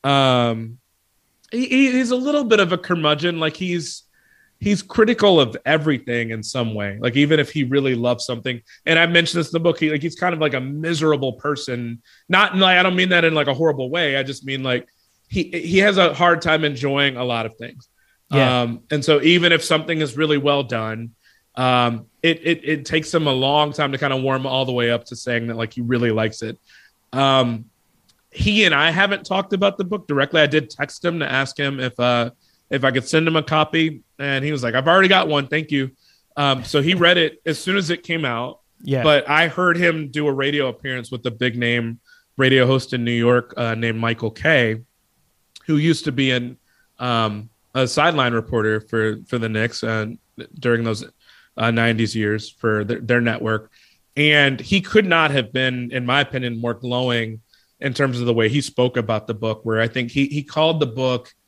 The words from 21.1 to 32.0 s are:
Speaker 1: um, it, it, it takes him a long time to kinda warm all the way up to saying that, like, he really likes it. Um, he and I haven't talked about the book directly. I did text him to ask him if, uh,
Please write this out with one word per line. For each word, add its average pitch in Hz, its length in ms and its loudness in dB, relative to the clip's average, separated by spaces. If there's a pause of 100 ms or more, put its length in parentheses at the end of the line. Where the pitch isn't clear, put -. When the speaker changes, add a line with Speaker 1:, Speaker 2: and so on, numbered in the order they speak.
Speaker 1:
um, 123 500 0 (160)
it, 165 240 0
it, 165 180 0
it 156 220 -4
takes 160 260 -4
him 160 140 0
a 139 60 2
long 143 400 2
time 139 200 -2
to 135 60 -6
kinda 135 180 -2
warm 131 300 -2
all 131 180 -2
the 127 80 -4
way 120 180 0
up 117 160 -2
to 120 100 -14
saying 117 320 -4
that, 113 80 -6
like, 113 160 -6
he 127 80 -8
really 120 320 0
likes 110 280 -2
it. 110 160 -8 (560)
Um, 127 520 2 (680)
he 208 340 2
and 165 100 4
I 151 160 2
haven't 196 360 0
talked 190 260 -2
about 196 240 0
the 196 80 -4
book 185 220 -6
directly. 143 340 0
I 147 60 6
did 143 240 0
text - 340 -10
him 170 140 -2
to 147 120 -4
ask 135 280 -2
him 139 220 -4
if, 127 180 -6
uh, 120 320 2 (400)